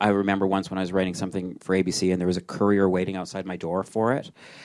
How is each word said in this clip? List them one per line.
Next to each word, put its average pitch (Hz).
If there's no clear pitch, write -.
I 104
remember 98
once 95
when 92
I -
was 90
writing 92
something 90
for -
A 95
B 90
C 92
and 90
there 90
was 90
a 90
courier 98
waiting 92
outside 90
my 92
door 87
for 110
it. -